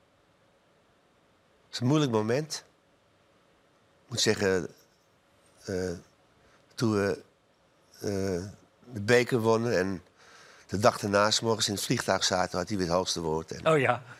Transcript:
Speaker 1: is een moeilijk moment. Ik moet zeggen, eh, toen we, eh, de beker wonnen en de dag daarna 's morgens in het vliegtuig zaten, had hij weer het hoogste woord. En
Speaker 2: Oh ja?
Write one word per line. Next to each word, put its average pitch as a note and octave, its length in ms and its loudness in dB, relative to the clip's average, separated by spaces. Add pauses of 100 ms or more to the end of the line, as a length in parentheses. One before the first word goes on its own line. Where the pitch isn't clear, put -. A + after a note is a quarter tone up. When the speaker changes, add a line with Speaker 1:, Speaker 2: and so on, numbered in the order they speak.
(1800)
Speaker 1:
is - 40 -8
een A#2+ 80 -2
moeilijk D3 240 2
moment. A2+ 520 -2 (1400)
Ik - 100 -20
moet A2 80 -2
zeggen, F#2+ 460 2 (1000)
eh, F#2 260 -4 (840)
toen A2+ 180 0
we, G2 280 0 (800)
eh, G#2 100 -6 (840)
de G#2+ 80 -8
beker A#2+ 380 4
wonnen A2+ 380 2
en F#2 240 -2 (680)
de F#2+ 120 -4
dag A2+ 200 4
daarna G#2 320 4
's - 80 0
morgens A2+ 280 -2
in G#2 60 -2
het F#2+ 100 -6
vliegtuig G2+ 400 0
zaten, F#2 340 0
had F2+ 120 -4
hij G#2+ 80 -4
weer F2+ 100 0
het E2+ 80 0
hoogste F2+ 260 -2
woord. D#2+ 300 -4
En - 160 -4
Speaker 2:
Oh D#3 120 4
ja? A#2+ 240 0 (160)